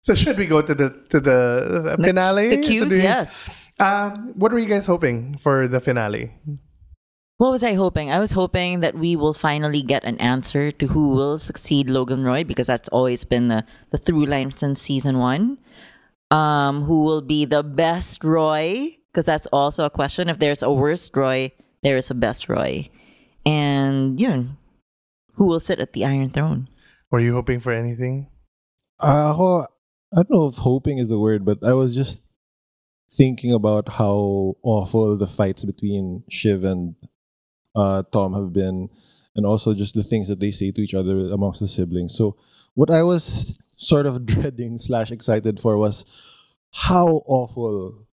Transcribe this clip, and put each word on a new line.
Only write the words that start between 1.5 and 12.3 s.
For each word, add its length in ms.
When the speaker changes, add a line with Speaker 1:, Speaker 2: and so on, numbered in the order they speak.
Speaker 1:
uh, 20
Speaker 2:
The, 80
Speaker 1:
finale? 460
Speaker 2:
the 80
cues, 340
Speaker 1:
Should 0
we 120
Speaker 2:
yes. 460
Speaker 1:
Um, 560
what 160
were 80
you 80
guys 180
hoping 540
for 280
the 120
finale? 520
Speaker 2:
What 140
was 120
I 100
hoping? 380
I 80
was 140
hoping 480
that 140
we 200
will 180
finally 480
get 220
an 160
answer 520
to 160
who 280
will 240
succeed 500
Logan 340
Roy, 200